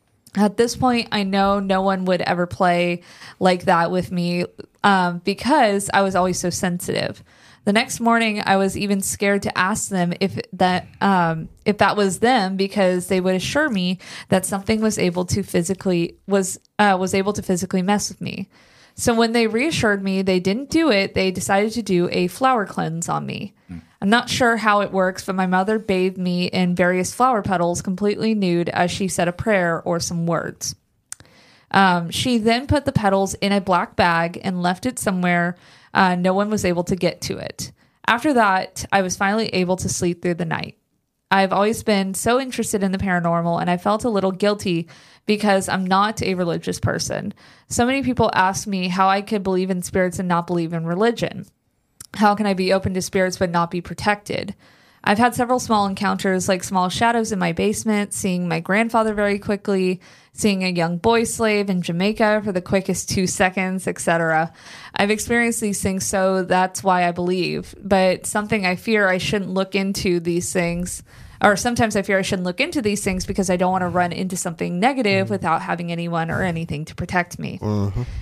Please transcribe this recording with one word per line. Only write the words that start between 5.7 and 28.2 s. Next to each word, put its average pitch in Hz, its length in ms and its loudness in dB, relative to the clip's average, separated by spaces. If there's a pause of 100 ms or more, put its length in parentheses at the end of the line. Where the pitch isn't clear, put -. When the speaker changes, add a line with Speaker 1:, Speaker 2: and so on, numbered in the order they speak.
Speaker 1:
I 196 80 4
was 190 140 0
always 180 220 2
so 180 120 -2
sensitive. - 720 -4 (420)
The 202 80 2
next 233 280 0
morning, 226 440 2
I 196 120 2
was 196 200 0
even 202 240 0
scared 202 420 0
to - 160 -4
ask 196 300 -2
them 175 320 0
if 185 180 -2 (160)
that, 180 320 0 (140)
um, 170 480 0 (160)
if 208 140 0
that 190 180 4
was 196 220 0
them, 214 380 2
because 185 500 0
they 185 140 0
would 185 160 2
assure 285 340 0
me 180 280 0 (300)
that 190 160 2
something 214 380 -2
was 214 160 0
able 185 280 0
to 196 160 -2
physically, 180 760 -2 (100)
was, 190 320 0 (200)
uh, 202 220 4
was 185 140 -2
able 196 180 0
to 196 100 -6
physically 185 380 -2
mess 196 300 0
with - 100 -16
me. - 280 -8 (480)
So 240 180 2
when 226 180 2
they 233 140 2
reassured 220 580 0
me 190 180 0
they 190 180 2
didn't 208 280 -2
do 320 220 2
it, 196 240 2
they 190 160 2
decided 196 420 0
to 226 100 -4
do 180 300 2
a 180 160 0
flower 247 380 0
cleanse 165 420 -6
on 151 160 -4
me. - 300 -10 (140)
Speaker 2:
Hmm. 175 100 -14 (240)
Speaker 1:
I'm 196 80 0
not 240 180 2
sure 233 300 2
how 208 240 4
it 190 100 -4
works, 185 320 0
but 190 100 -4
my 185 120 0
mother 190 320 2
bathed 185 400 0
me 180 300 0
in 180 260 2
various 185 400 2
flower 247 260 2
petals, 175 400 0
completely 208 540 0